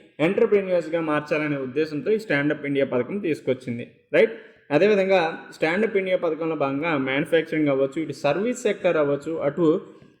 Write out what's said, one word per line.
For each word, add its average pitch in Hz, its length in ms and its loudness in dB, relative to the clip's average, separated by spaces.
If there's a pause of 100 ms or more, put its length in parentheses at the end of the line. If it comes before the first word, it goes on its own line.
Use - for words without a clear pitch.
(200)
ఎంటర్‌ప్రెన్యూర్స్‌గా 185 800 2
మార్చాలనే 151 560 -2
ఉద్దేశంతో 147 540 -4
ఈ 220 80 2
స్టాండప్ 147 480 -2
ఇండియా 139 200 0
పథకం 127 320 -2
తీసుకొచ్చింది. 127 720 -4 (220)
రైట్, 208 200 4 (380)
అదేవిధంగా 185 680 4 (140)
స్టాండప్ 202 440 0
ఇండియా 190 200 0
పథకంలో 160 400 -2
భాగంగా 147 400 -2
మ్యానుఫ్యాక్చరింగ్ 151 720 0
అవ్వచ్చు, 135 340 0
ఇటు 147 100 -6
సర్వీస్ 202 500 -2
సెక్టార్ 190 340 0
అవ్వచ్చు, 143 360 0
అటు 156 480 2 (400)